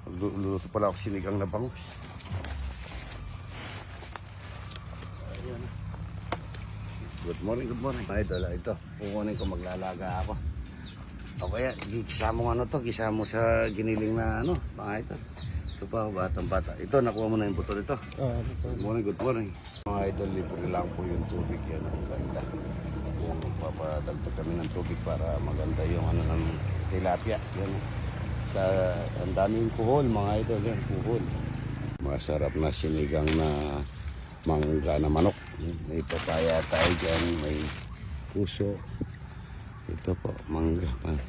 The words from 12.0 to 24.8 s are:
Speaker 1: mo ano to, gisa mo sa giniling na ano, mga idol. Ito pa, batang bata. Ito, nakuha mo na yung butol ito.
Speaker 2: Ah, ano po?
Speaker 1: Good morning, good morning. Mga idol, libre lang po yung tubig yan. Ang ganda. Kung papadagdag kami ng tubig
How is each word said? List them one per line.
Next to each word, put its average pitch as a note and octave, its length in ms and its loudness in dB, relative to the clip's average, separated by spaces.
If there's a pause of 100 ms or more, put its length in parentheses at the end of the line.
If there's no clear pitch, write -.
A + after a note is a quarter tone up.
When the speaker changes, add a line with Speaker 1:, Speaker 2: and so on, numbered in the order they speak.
Speaker 1:
mo A#2 160 2
ano A#2 160 4
to, C3 160 0
gisa A2+ 320 0
mo A2 100 2
sa A2+ 460 4
giniling A2 480 2
na A2+ 240 2
ano, F3 160 2 (180)
mga G#2 160 -6 (140)
idol. - 160 -8 (520)
Ito - 140 -8
pa, A2 240 0
batang F#2 360 2
bata. F#2 320 2
Ito, - 200 6
nakuha A2 280 4
mo A2 80 4
na G#2+ 120 4
yung G2 120 0
butol G#2 200 0
ito. C3+ 160 -2 (200)
Speaker 2:
Ah, C3 160 0
ano A#2 280 0
po? B2 120 0
Speaker 1:
Good A#2 120 -2
morning, A2 200 2
good G2+ 160 0
morning. A2+ 300 2 (340)
Mga G2+ 160 0 (120)
idol, G2 200 -2
libre F2 360 -2
lang F2 280 0
po - 80 -4
yung F2 240 0
tubig E2+ 400 -2
yan. - 160 -2
Ang - 240 -2
ganda. - 340 -2 (800)
Kung D#2 160 -2 (200)
papadagdag D#2 760 -2
kami D#2+ 240 -2
ng D#2+ 160 -2
tubig E2 320 -2